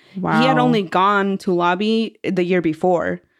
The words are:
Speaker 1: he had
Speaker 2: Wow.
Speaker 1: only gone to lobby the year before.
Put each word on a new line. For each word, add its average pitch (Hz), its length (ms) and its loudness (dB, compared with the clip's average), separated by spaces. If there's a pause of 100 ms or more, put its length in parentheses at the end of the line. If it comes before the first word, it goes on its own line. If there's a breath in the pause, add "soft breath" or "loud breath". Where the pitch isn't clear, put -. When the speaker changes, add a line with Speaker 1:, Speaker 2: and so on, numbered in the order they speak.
(120)
Speaker 1:
he 196 80 -12
had 220 380 2
Speaker 2:
Wow. - 60 2
Speaker 1:
only 240 180 2
gone 196 560 0
to 190 160 -2
lobby 202 680 -2
the 180 220 -2
year 180 160 0
before. 170 640 -2 (180 soft breath)